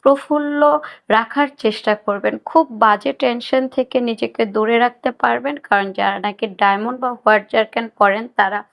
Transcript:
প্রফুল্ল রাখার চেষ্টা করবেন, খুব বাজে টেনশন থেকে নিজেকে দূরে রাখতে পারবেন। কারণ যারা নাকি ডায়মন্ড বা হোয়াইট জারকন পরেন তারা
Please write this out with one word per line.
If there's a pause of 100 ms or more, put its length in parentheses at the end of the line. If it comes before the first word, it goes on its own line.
প্রফুল্ল (560)
রাখার (160)
চেষ্টা (140)
করবেন, (160)
খুব (180)
বাজে (100)
টেনশন (140)
থেকে (120)
নিজেকে (120)
দূরে
রাখতে (120)
পারবেন। (120)
কারণ (120)
যারা (100)
নাকি (180)
ডায়মন্ড
বা (100)
হোয়াইট
জারকন (120)
পরেন (140)
তারা (140)